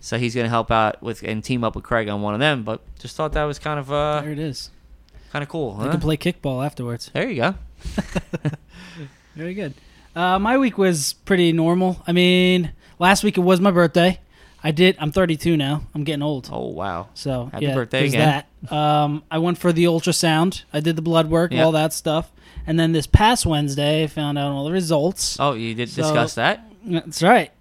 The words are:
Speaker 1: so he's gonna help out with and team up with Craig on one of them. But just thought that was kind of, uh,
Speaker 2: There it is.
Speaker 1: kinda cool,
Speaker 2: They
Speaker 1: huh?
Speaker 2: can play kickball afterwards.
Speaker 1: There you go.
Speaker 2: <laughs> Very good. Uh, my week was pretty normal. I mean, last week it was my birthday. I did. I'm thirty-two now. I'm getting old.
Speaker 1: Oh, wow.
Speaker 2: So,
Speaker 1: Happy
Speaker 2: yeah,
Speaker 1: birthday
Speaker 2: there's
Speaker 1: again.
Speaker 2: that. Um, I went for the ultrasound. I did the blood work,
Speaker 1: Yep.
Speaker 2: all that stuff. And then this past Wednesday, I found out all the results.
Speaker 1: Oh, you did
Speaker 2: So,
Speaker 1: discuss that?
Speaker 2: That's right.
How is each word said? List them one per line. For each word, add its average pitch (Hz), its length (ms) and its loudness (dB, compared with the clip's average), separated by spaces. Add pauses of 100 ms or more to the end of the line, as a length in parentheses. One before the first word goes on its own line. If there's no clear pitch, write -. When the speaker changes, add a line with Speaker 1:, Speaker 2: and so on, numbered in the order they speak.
Speaker 1:
so - 160 -6
he's 120 180 -2
gonna 117 140 -2
help 117 220 0
out 110 300 0
with 113 220 -10
and 110 180 -6
team 123 220 -4
up 110 100 -2
with 107 120 -12
Craig 113 240 -2
on 101 120 -4
one 104 120 -4
of 107 80 -2
them. 139 220 0
But 107 180 -8 (180)
just - 160 -16
thought 156 160 -4
that 151 140 -2
was 147 120 -6
kind 151 220 -6
of, 131 100 -12
uh, 147 300 -2
Speaker 2:
There 147 140 -8
it 143 60 -8
is. 151 320 -10 (600)
Speaker 1:
kinda 147 160 -6
cool, 135 300 -6
Speaker 2:
They 107 80 -4
Speaker 1:
huh? 139 60 -2
Speaker 2:
can 165 100 -2
play 151 160 0
kickball 139 480 -4
afterwards. 120 480 -8
Speaker 1:
There 208 160 -2
you 214 80 -6
go. 135 180 0 (400)
Speaker 2:
<laughs> - 540 -6 (840)
Very 165 180 -10
good. 180 200 -8 (420)
Uh, 180 240 0
my 226 180 2
week 262 200 2
was 175 360 2 (120)
pretty 175 280 4
normal. 170 540 2
I 170 40 -2
mean, 180 600 4 (260)
last 190 260 4
week 208 140 2
it 185 40 2
was 180 200 4
my 202 100 6
birthday. 175 480 4 (440)
I 151 80 0
did. 175 280 4
I'm 151 120 -4
thirty-two 170 460 2
now. 147 260 0 (120)
I'm 147 80 -4
getting 143 180 -4
old. 143 300 -4
Speaker 1:
Oh, 62 180 -6
wow. 90 440 -6
Speaker 2:
So, 131 400 -6
Speaker 1:
Happy - 120 -4
Speaker 2:
yeah, 139 80 -2
Speaker 1:
birthday 131 280 -2
Speaker 2:
there's 139 120 0
Speaker 1:
again. 143 300 2 (200)
Speaker 2:
that. - 100 -10
Um, 151 580 0
I 160 60 -2
went 170 200 0
for 180 140 2
the 165 140 4
ultrasound. 165 800 2 (100)
I 147 80 -2
did 160 140 0
the 160 60 -4
blood 160 280 2
work, 165 220 2
Speaker 1:
Yep. 127 140 2
Speaker 2:
all 160 80 4
that 156 200 0
stuff. 160 380 -4 (360)
And 160 120 0
then 165 120 2
this 160 160 0
past 226 380 4
Wednesday, 147 580 0
I 151 40 -2
found 147 300 -4
out 143 140 -4
all 139 140 -4
the 156 60 -4
results. 165 680 0
Speaker 1:
Oh, 139 140 0
you 113 220 -6
did 117 140 -4
Speaker 2:
So, 156 120 -6
Speaker 1:
discuss 151 340 0
that? 175 300 -2 (200)
Speaker 2:
That's 165 380 -4
right. 185 380 4